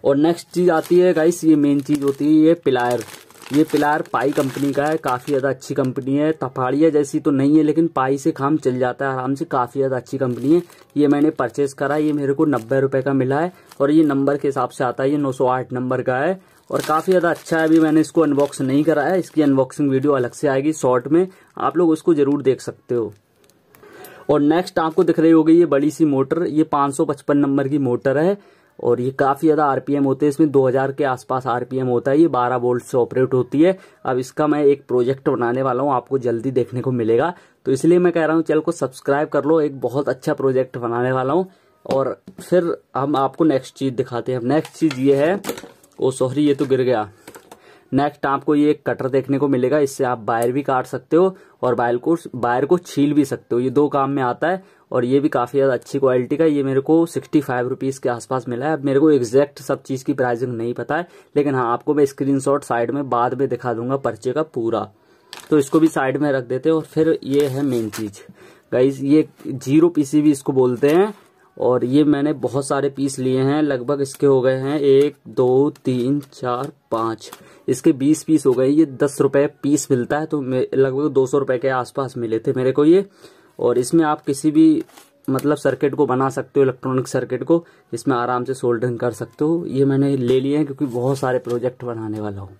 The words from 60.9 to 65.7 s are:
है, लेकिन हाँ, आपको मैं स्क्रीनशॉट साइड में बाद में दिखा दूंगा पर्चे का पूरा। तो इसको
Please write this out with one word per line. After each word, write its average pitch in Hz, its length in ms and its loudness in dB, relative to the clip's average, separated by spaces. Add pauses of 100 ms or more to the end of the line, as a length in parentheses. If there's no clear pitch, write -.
है, 175 100 -6 (280)
लेकिन 143 200 0
हाँ, 120 180 0
आपको 147 200 -2
मैं 143 120 4
स्क्रीनशॉट 139 580 -2
साइड 117 280 -2
में 139 180 -6
बाद 120 240 0
में 131 160 -2
दिखा 123 240 -4
दूंगा 123 240 -4
पर्चे 123 340 -6
का 151 140 -4
पूरा। 113 420 -4 (640)
तो 156 80 4
इसको 147 220 2